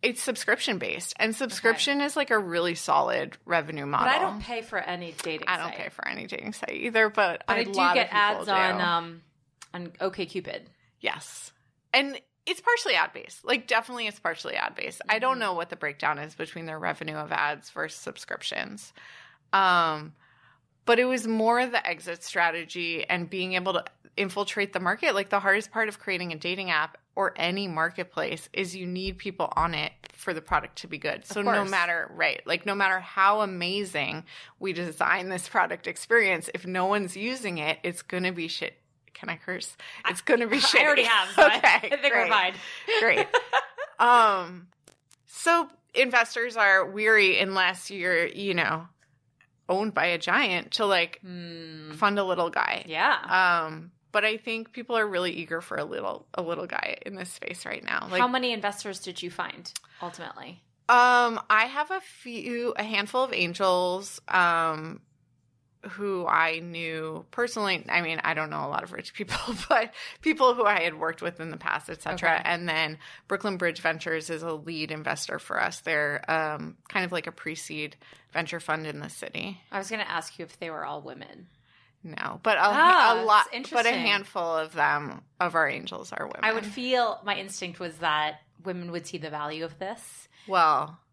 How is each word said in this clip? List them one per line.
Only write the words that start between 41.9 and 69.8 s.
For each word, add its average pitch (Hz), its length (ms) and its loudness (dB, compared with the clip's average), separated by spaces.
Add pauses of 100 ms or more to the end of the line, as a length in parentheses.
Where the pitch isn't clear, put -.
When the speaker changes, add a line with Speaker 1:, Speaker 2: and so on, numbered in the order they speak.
Speaker 2:
we're 214 240 4
Speaker 1:
great. - 40 0
Speaker 2:
fine. 190 220 4 (480)
Speaker 1:
Great. 403 320 4
Speaker 2:
<laughs> 494 40 6 (600)
Speaker 1:
Um, 196 680 6 (600)
so 339 420 2 (240)
investors 240 640 2
are 196 340 6
weary 208 500 6
unless 190 520 0
you're, 180 360 0
you 196 260 -4
know, 160 340 0 (800)
owned 196 260 0
by 151 140 2
a 175 100 0
giant 185 540 0
to, 214 140 2
like, 175 340 2
Speaker 2:
Hmm. 165 720 -14
Speaker 1:
fund 202 240 2
a 202 60 2
little 175 260 2
guy. - 380 0
Speaker 2:
Yeah. 175 800 2
Speaker 1:
Um, 156 240 -14 (200)
but 208 140 2
I 220 120 0
think 226 340 -8
people 233 260 -4
are 214 80 2
really 180 280 -2
eager 165 280 -6
for - 160 -8
a 147 60 -2
little, - 500 -6
a - 80 -4
little 170 240 -6
guy - 400 -4
in 196 100 -10
this 180 160 -10
space - 340 -12
right - 180 -10
now. - 260 -4
Like 185 120 0
Speaker 2:
How 247 60 4
many 247 260 -2
investors 202 460 -8
did - 220 -12
you 175 80 -8
find - 420 -10 (300)
ultimately? 175 600 -12 (240)
Speaker 1:
Um, 240 520 6 (100)
I 214 160 6
have 285 260 -2
a 381 100 -2
few, 240 760 -6
a 208 60 -2
handful 214 400 0
of 247 100 -2
angels, 180 920 0
um, 165 720 2 (920)
who 190 360 -4
I 165 320 4
knew 165 720 -8
personally. 214 560 -2
I 175 140 2
mean, 160 220 -4
I 165 100 0
don't 156 160 -2
know 151 160 -4
a - 20 -6
lot 147 160 -4
of 180 80 -14
rich - 220 -12
people, 208 480 -6
<laughs> - 80 -12
but 233 240 4 (280)